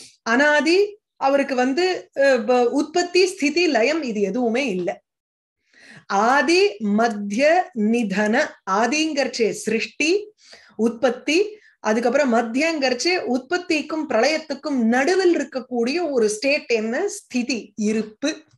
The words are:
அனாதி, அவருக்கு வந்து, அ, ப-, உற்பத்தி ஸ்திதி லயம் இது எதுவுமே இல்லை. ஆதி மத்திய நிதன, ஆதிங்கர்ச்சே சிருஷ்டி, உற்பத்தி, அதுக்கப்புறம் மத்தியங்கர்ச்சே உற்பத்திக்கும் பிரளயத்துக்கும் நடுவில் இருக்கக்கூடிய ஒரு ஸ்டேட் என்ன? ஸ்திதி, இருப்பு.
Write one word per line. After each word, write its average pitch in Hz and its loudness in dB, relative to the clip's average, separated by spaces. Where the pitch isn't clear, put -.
அனாதி, 294 2
அவருக்கு 277 0
வந்து, 277 -2
அ, 269 4
ப-, 240 2
உற்பத்தி 349 0
ஸ்திதி 330 0
லயம் 285 2
இது 214 -4
எதுவுமே 233 -2
இல்லை. 185 -4
ஆதி 285 2
மத்திய 220 0
நிதன, 220 0
ஆதிங்கர்ச்சே 254 0
சிருஷ்டி, 226 -2
உற்பத்தி, 262 -2
அதுக்கப்புறம் 233 0
மத்தியங்கர்ச்சே 269 0
உற்பத்திக்கும் 311 -4
பிரளயத்துக்கும் 294 -2
நடுவில் 277 2
இருக்கக்கூடிய 262 -4
ஒரு 233 2
ஸ்டேட் 277 -2
என்ன? 233 -2
ஸ்திதி, 247 -6
இருப்பு. 220 -4